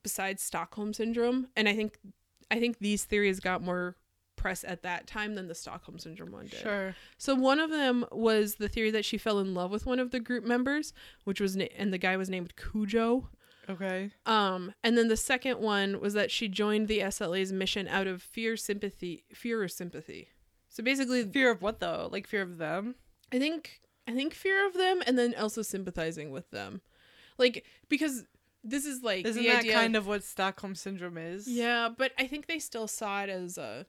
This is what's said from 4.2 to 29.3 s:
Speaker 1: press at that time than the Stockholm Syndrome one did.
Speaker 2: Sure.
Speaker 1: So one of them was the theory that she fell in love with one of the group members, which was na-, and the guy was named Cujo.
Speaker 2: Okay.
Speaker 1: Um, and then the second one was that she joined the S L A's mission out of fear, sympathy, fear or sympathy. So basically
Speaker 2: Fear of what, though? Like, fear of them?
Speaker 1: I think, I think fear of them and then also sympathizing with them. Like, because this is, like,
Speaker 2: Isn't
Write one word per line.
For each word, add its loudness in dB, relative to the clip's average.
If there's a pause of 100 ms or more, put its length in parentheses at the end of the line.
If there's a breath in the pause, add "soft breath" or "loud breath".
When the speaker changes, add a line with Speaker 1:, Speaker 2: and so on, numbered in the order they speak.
Speaker 1:
press -4
at -6
that -4
time -4
than -6
the -10
Stockholm -12
Syndrome -14
one -14
did. -12
Speaker 2:
Sure. -2 (220 loud breath)
Speaker 1:
So 2
one 6
of 2
them 2
was 4
the -4
theory 0
that 0
she -2
fell 2
in 0
love -2
with -4
one 2
of 0
the -2
group -2
members, 0 (300 loud breath)
which -4
was 2
na-, 0 (100)
and 0
the -2
guy 2
was -2
named -6
Cujo. 0 (400 soft breath)
Speaker 2:
Okay. -4 (140)
Speaker 1:
Um, 2 (100)
and 6
then 8
the 4
second 0
one 2
was 0
that 2
she -2
joined 2
the 2
S -2
L -2
A's 0
mission -2
out 0
of -4
fear, -4
sympathy, -6 (100)
fear -4
or -2
sympathy. -12 (400)
So -10
basically 2
Speaker 2:
Fear 6
of 0
what, -2
though? -2
Like, -6
fear -2
of -6
them? -4 (360)
Speaker 1:
I 2
think, -2 (280)
I -6
think -2
fear 2
of -4
them 2
and 4
then 4
also -2
sympathizing -4
with -10
them. -8 (560 soft breath)
Like, 4 (240 soft breath)
because 0 (400)
this -2
is, -6
like, 0
Speaker 2:
Isn't 2